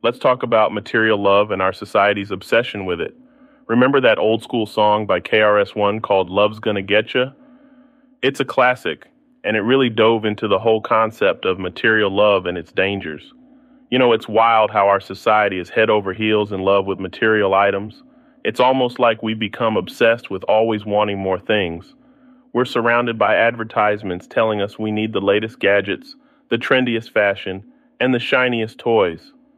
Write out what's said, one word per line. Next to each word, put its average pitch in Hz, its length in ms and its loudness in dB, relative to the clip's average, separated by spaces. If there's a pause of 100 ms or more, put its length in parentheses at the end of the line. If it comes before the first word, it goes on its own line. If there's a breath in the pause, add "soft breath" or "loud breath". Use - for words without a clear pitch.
Let's 120 160 -2
talk 127 240 0
about 113 300 2
material 107 500 -2
love 101 280 2
and 95 100 -4
our 95 140 0
society's 101 560 -2
obsession 101 560 -2
with 85 160 -4
it. - 120 -8 (520 soft breath)
Remember 131 340 2
that 117 180 4
old 110 240 0
school 113 220 -4
song 107 400 0
by 95 160 -2
K 110 220 0
R 104 160 4
S 98 160 -2
One 104 260 -2
called 95 300 0
Love's 107 280 0
Gonna 107 240 -4
Getcha? 110 520 -2 (880 loud breath)
It's 135 180 -2
a 135 60 -2
classic, 123 600 -2 (360)
and 107 140 -2
it - 20 0
really 123 300 2
dove 113 340 2
into 107 240 -4
the 98 100 2
whole 110 220 2
concept 107 640 0
of 92 140 -2
material 101 520 0
love 98 360 2
and 90 100 -4
its 82 160 -12
dangers. 92 600 -6 (560 loud breath)
You 123 80 0
know, 123 160 4
it's 110 120 -4
wild 110 440 2
how 104 180 2
our 98 120 4
society 101 580 0
is 87 100 -8
head 110 220 0
over 98 240 0
heels 107 360 0
in 95 120 -6
love 98 240 2
with 98 120 -6
material 101 540 0
items. 101 500 0 (400 soft breath)
It's - 160 -4
almost 127 400 2
like 117 240 2
we 110 120 -2
become 110 420 -4
obsessed 113 540 0
with 95 140 -8
always 107 420 0
wanting 104 320 0
more 95 200 -2
things. 92 560 -4 (600 soft breath)
We're 123 100 2
surrounded 120 540 0
by 104 180 2
advertisements 107 880 -2
telling 110 360 -2
us 98 160 -8
we 107 140 -4
need 107 200 -2
the 101 80 -2
latest 104 380 -2
gadgets, 101 580 -2 (320 soft breath)
the 120 80 -2
trendiest 120 560 -2
fashion, 98 580 -2 (300 soft breath)
and 127 140 0
the 123 40 0
shiniest 120 600 -2
toys. 98 560 0 (240 soft breath)